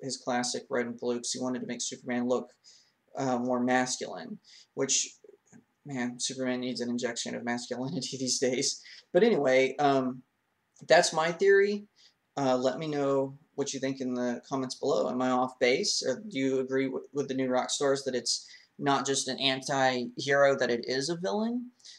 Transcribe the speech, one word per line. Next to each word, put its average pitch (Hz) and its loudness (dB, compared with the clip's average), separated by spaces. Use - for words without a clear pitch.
his 135 -8
classic 123 -4
red 123 -2
and 117 -10
blue, 120 -2
'cause 120 -6
he 127 -6
wanted 123 -4
to 120 -8
make 120 -8
Superman 123 -4
look, 123 0
uh, 131 0
more 123 0
masculine, 127 -2
which, - -2
man, 123 -6
Superman 127 -4
needs 123 -6
an 120 -4
injection 120 -4
of 117 -10
masculinity 123 -6
<laughs> - -12
these 127 -2
days. 131 0
But 180 6
anyway, 135 4
um, 139 2
that's 170 8
my 165 0
theory. 196 4
Uh, 131 4
let 127 0
me 160 -4
know 139 0
what 135 -2
you 135 -8
think 135 -4
in 127 -4
the 123 -2
comments 131 -4
below. 135 0
Am 127 -2
I 127 0
off 127 0
base? 139 2
Or 120 -2
do 107 -10
you 135 0
agree 135 0
w-, - -6
with 139 -4
the 131 -6
new 131 -2
Rock 127 0
Stars 139 0
that 127 -2
it's - -4
not 139 2
just 135 0
an 131 -4
anti-hero, 135 2
that 127 0
it 117 0
is 139 -2
a 170 -2
villain? 220 -4